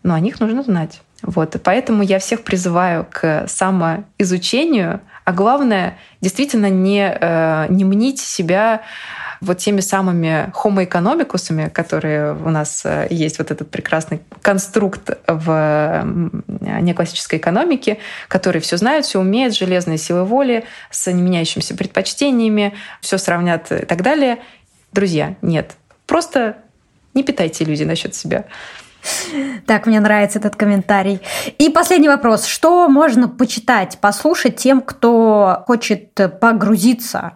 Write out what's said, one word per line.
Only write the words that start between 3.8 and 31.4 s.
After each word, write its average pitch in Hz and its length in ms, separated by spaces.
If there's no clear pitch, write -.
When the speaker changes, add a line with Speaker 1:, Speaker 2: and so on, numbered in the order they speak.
Speaker 1:
а - 80
главное, 202 680
действительно 208 500
не, 190 380
э, 160 500
не 190 160
мнить 220 340
себя 208 640
вот 185 200
теми 202 200
самыми 175 760
homo 196 340
economicus'ами, 175 840
которые 156 640
у 160 160
нас, 151 360
э, 156 240
есть 160 300
вот 160 120
этот - 200
прекрасный 160 480
конструкт 196 680
в, 160 220
м, - 400
неоклассической 170 580
экономике, 220 580
которые 175 340
все - 160
знают, 269 280
все 190 160
умеют, 220 320
с - 40
железной 180 400
силой 175 280
воли, 240 400
с - 220
неменяющимися 180 640
предпочтениями, 208 1000
все - 180
сравнят 175 540
и - 140
так 175 160
далее. 254 380
Друзья, 175 500
нет. 160 300
Просто 277 480
не 269 100
питайте 170 400
иллюзий 151 220
насчет 165 280
себя. - 300
Speaker 2:
Так, 214 220
мне 220 120
нравится 208 400
этот 208 160
комментарий. 196 680